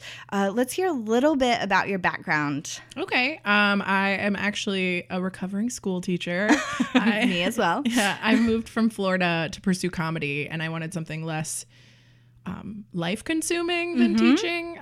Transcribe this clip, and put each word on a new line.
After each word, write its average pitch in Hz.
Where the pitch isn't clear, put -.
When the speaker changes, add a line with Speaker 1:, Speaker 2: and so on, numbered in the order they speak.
Speaker 1:
uh, 196
let's 247
hear 370
a 359
little 247
bit 247
about 190
your 196
background. 151
Speaker 2:
Okay. 302
Um, 202
I 196
am 202
actually 190
a 185
recovering 196
school 185
teacher. 180
Speaker 1:
<laughs> -
Speaker 2:
I 226
Speaker 1:
Me 180
as 233
well. 185
Speaker 2:
<laughs> -
Yeah, 214
I 220
moved 226
from 226
Florida 180
to -
pursue 180
comedy, 156
and 165
I 160
wanted 160
something 160
less, 156
um, -
life-consuming 339
than 226
Speaker 1:
Mm-hmm. 226
Speaker 2:
teaching. 339